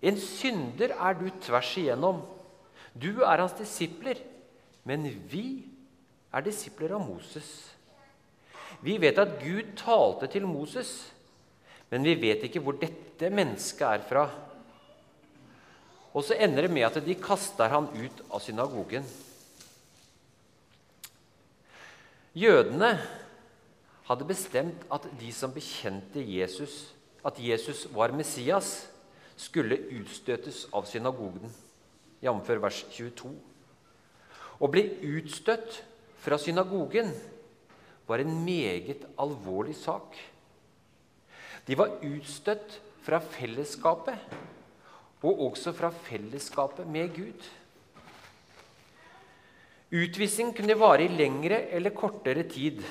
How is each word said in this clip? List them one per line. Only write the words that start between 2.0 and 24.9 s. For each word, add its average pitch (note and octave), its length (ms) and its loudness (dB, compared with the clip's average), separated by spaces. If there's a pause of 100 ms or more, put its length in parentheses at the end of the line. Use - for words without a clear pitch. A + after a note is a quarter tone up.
Du F#3 240 -2
er F3+ 220 6
hans F#3 160 0
disipler, G#3 580 -6 (720)
men D3+ 160 -2 (260)
vi B3+ 360 -8 (680)
er C#3 140 -2
disipler G3 500 -6
av G3 80 -4
Moses. A2 460 -12 (1300)
Vi F3+ 220 -2
vet D#3 180 8
at F#3+ 220 4
Gud F#3+ 340 -4
talte F3 560 6
til G3 160 -2
Moses, E3+ 600 -6 (840)
men C3 140 2
vi E3 100 6
vet A2 320 4
ikke D#3 160 -4
hvor C#3 160 -2
dette - 480 -4
mennesket D#3+ 560 0
er G#2+ 240 2
fra." C#3+ 220 4 (1800)
Og C#3+ 160 -2
så A3+ 80 4
ender F3+ 320 6
det F3 80 2
med B2 140 6
at A#2 160 2
de F3 100 0
kaster F3+ 560 2
han D3 240 4
ut A#2 360 -8
av - 120 -4
synagogen. A#2+ 640 -4 (3250)
Jødene E3 560 8 (1160)
hadde B2+ 180 -2
bestemt E3+ 640 -4